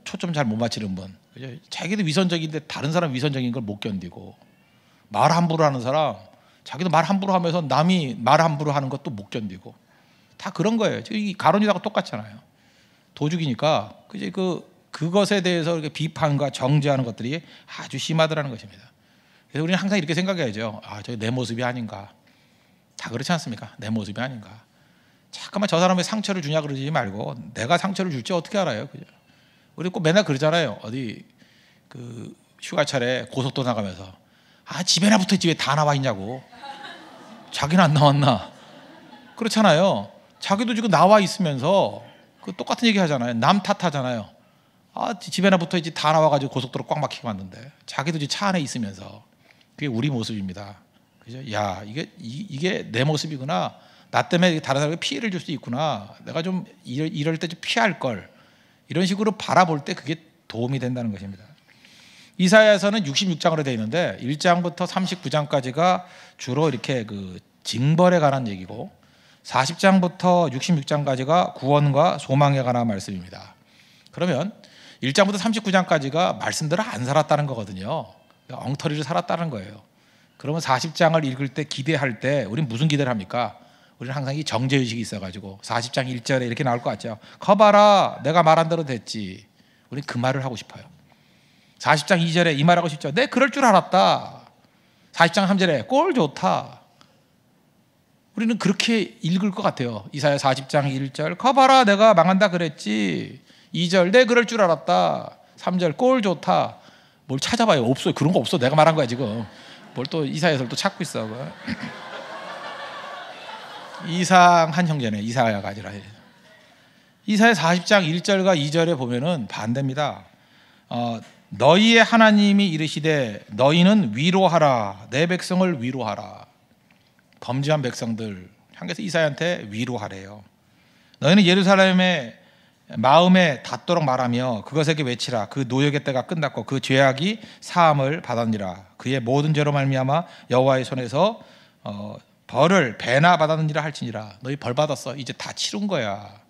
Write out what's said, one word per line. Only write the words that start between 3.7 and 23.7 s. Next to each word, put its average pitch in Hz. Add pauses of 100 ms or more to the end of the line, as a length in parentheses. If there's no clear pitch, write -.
견디고, 95 (720)
말 127
함부로 160
하는 139
사람, 131 (480)
자기도 170
말 160
함부로 190
하면서 175
남이 147
말 131
함부로 151
하는 139
것도 135
못 101
견디고, 104 (640)
다 -
그런 208
거예요. 147
지금 214
이 208
가룟 190
유다가 202
똑같잖아요. 110 (760)
도둑이니까. 147 (160)
그죠? 196
그, 185 (200)
그것에 190
대해서 170
이렇게 156
비판과 147
정죄하는 139
것들이 120 (360)
아주 -
심하더라는 156
것입니다. 104 (680)
그래서 147
우리는 180
항상 196
이렇게 165
생각해야죠. 123
"아, 104
저게 120
내 110
모습이 123
아닌가." 110 (840)
다 -
그렇지 120
않습니까? 123